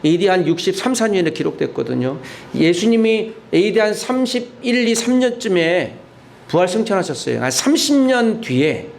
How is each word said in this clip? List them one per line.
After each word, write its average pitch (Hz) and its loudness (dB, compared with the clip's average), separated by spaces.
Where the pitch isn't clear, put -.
에이디 165 2
한 185 2
육십삼, 190 0
사 220 0
년에 180 0
기록됐거든요. 127 -4
예수님이 220 2
에이디 190 2
한 214 0
삼십일, 240 -2
삼년쯤에 202 0
부활 175 2
승천하셨어요. 180 -2
한 127 -2
삼십 294 0
년 240 2
뒤에 131 0